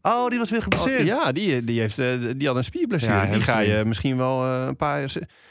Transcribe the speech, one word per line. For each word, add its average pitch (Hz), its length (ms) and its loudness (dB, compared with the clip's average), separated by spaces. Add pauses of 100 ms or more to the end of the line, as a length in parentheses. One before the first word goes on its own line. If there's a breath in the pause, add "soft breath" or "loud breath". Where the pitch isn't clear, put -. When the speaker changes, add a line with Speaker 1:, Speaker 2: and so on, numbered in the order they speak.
Speaker 1:
Oh, 240 260 2
die 240 100 -2
was 233 120 -2
weer 226 120 0
geblesseerd. 254 380 2
Speaker 2:
Oh, 202 60 4
ja, 202 260 0
die, 143 320 0
die, 117 160 0
heeft, 107 180 -2
eh, 127 200 0 (180)
die 139 100 -2
had 127 100 2
een 127 80 0
spierblessure. 190 500 -2
Speaker 1:
Ja, 98 60 4
Speaker 2:
Die 98 200 2
ga - 120 2
je 117 60 2
Speaker 1:
hamstring. 107 280 2
Speaker 2:
misschien 127 300 -2
wel, 127 280 0
eh, 131 220 -2
een 135 100 -6
paar 143 340 -2
se- - 100 -8
Speaker 1:
En 170 80 -12 (220 loud breath)